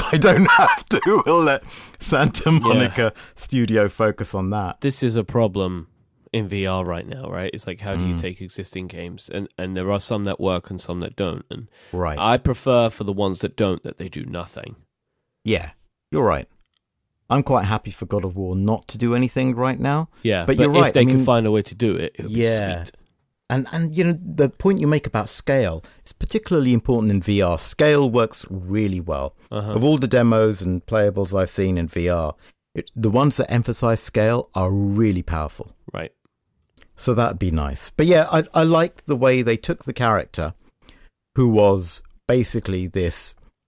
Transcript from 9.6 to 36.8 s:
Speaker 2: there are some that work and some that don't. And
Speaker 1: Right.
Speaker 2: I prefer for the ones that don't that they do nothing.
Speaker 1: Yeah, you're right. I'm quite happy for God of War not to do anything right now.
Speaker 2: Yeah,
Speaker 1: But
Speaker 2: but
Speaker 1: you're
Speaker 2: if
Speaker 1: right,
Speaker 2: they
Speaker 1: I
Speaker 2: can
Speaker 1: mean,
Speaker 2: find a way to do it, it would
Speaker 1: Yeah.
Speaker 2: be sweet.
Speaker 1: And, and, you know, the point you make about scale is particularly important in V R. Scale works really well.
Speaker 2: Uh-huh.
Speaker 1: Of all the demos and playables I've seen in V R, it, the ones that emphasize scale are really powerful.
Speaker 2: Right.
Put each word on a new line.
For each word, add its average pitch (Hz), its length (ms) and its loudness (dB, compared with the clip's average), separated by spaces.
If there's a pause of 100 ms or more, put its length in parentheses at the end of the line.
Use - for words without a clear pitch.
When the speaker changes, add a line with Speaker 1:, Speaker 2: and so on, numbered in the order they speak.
Speaker 2:
there 92 160 -4
are 101 80 0
some 104 260 -4
that 98 140 -6
work 92 300 -2
and 92 100 -10
some 87 200 -8
that - 160 -10
don't. 85 340 -6
And - 200 -16 (240)
Speaker 1:
Right. 78 260 -4
Speaker 2:
I 113 180 4
prefer 120 540 2
for - 140 -10
the 98 80 -2
ones 95 260 -2
that - 160 -6
don't 95 280 0
that - 140 -12
they 95 120 -12
do 82 160 -10
nothing. 87 500 -14 (680)
Speaker 1:
Yeah, 92 260 -2 (400)
you're 143 140 0
right. 78 220 0 (840)
I'm 139 120 4
quite 120 220 0
happy 107 260 -2
for - 140 -12
God 101 200 -2
of 90 120 -6
War 92 180 -4
not 104 340 0
to - 100 -10
do 117 160 0
anything 127 400 0
right 131 240 -2
now. 143 300 -2 (120)
Speaker 2:
Yeah, 95 240 0
Speaker 1:
But 135 120 2
Speaker 2:
but 123 60 4
Speaker 1:
you're 147 120 4
Speaker 2:
if 175 60 8
Speaker 1:
right, 147 120 4
Speaker 2:
they 131 80 6
Speaker 1:
I 123 40 6
Speaker 2:
can 131 100 4
Speaker 1:
mean, 131 100 2
Speaker 2:
find 117 220 4
a 107 40 2
way 107 120 2
to - 120 -16
do 107 200 0
it, 82 200 -4
it - 80 -10
would 104 80 -8
Speaker 1:
Yeah. 107 480 0
Speaker 2:
be 87 60 -10
sweet. - 60 -14 (580)
Speaker 1:
And, 127 220 0
and, 160 260 -2
you 180 60 4
know, 170 180 2
the 151 280 0
point - 320 0
you 147 60 2
make 151 200 0
about 107 220 -2
scale 107 520 -2 (240)
is - 60 -16
particularly 151 600 0
important 113 400 2
in 95 80 0
V 101 200 2
R. 87 160 2
Scale 147 540 2
works 113 380 0
really 95 500 -2
well. 73 340 -6 (160)
Speaker 2:
Uh-huh. 107 220 -6
Speaker 1:
Of 107 140 0
all 151 120 4
the 131 100 0
demos 110 540 4
and 90 240 -4
playables 101 480 0
I've 95 160 0
seen 95 280 0
in 85 100 -2
V 87 220 -2
R, 82 260 -2 (400)
it, - 180 -10
the 113 160 0
ones 135 280 2
that - 120 -2
emphasize 117 520 0
scale 117 520 0
are 92 160 0
really 101 540 2
powerful. - 500 -8 (200)
Speaker 2:
Right. 82 180 -10 (880)